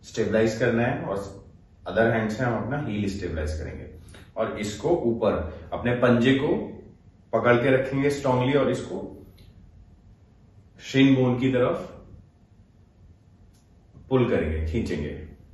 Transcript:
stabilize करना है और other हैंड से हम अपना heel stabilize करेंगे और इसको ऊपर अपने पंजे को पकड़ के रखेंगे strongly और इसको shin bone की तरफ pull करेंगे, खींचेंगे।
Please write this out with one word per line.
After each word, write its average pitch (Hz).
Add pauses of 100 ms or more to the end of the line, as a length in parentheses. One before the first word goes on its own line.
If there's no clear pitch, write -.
stabilize 110
करना 117
है 131
और - (400)
other 110
हैंड 107
से 131
हम 107
अपना 143
heel 104
stabilize 80
करेंगे - (460)
और 107
इसको 104
ऊपर 110 (120)
अपने 120
पंजे 123
को - (500)
पकड़ 120
के 131
रखेंगे 139
strongly 127
और 131
इसको - (1500)
shin 135
bone 123
की 127
तरफ - (2000)
pull 123
करेंगे, 78
खींचेंगे। 90 (200)